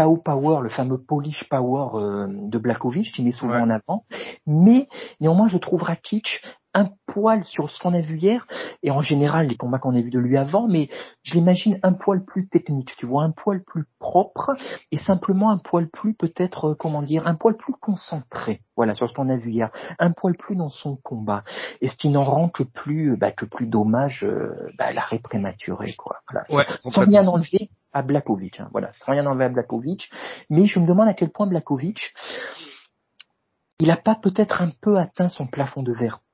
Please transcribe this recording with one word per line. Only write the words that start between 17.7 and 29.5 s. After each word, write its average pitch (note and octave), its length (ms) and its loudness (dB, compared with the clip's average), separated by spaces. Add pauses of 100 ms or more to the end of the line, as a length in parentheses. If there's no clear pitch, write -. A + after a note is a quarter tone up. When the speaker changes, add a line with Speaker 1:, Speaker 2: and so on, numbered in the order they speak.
Speaker 1:
concentré, - 880 -6 (120)
voilà, A2 220 0
sur A#2+ 120 -2
ce - 60 -14
qu'on C3+ 140 -2
a C3 80 2
vu A#2 160 -6
hier, A2+ 180 0 (300)
un F3 100 4
poil F3 260 0
plus - 200 -8
dans E3+ 140 -4
son C#3 260 -8
combat, G#2 480 -6 (360)
et B2+ 80 -2
ce - 60 -12
qui - 140 -2
n'en C#3 160 4
rend C#3+ 240 2
que C#3+ 160 -4
plus, D3 480 -2
euh, A2 40 0
bah, G2+ 140 0
que - 140 -10
plus A2+ 240 -6
dommage, A2+ 560 0
euh, - 260 -2 (260)
bah, - 160 -2
l'arrêt - 280 -4
prématuré, G2 720 -8
quoi. - 240 -12 (120)
Voilà. - 220 -6
Speaker 2:
Ouais, C#3+ 140 2 (180)
Speaker 1:
Sans, D3 80 -10
sans G3 120 4
Speaker 2:
complètement. G3+ 180 8
Speaker 1:
rien F#3+ 80 6
enlever F3 420 0 (220)
à C#3 100 -2
Blachowicz, B2 560 -2
hein, G2+ 140 -14
voilà, G2 220 -4
sans - 180 -4
rien C#3+ 140 0
enlever C3 180 0
à B2 40 2
Blachowicz, B2 600 -4 (400)